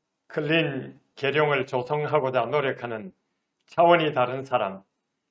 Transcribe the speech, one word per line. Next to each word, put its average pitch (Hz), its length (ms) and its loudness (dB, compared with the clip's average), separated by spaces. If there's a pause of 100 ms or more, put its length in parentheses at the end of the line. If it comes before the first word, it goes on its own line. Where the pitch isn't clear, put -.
(260)
클린 147 760 -4 (140)
계룡을 139 500 0
조성하고자 131 800 -2
노력하는 123 680 -4 (520)
차원이 170 480 4
다른 127 320 -2
사람, 104 380 -2 (480)